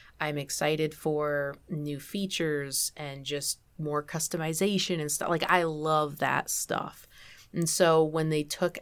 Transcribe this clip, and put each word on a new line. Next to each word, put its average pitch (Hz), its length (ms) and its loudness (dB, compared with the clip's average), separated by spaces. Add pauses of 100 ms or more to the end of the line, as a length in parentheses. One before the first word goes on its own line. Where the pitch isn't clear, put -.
(200)
I'm 151 180 -2
excited 151 560 0
for 147 640 0 (120)
new 147 300 -4
features 151 960 -2
and 139 280 -10
just 143 340 -4 (200)
more 147 260 -2
customization 165 960 0
and 151 100 -4
stuff. - 200 -2
Like, 165 200 2
I 175 140 6
love 151 540 2
that 139 320 0
stuff. - 580 -4 (440)
And 170 160 0
so 160 360 6
when 156 240 0
they 151 160 2
took 175 380 -2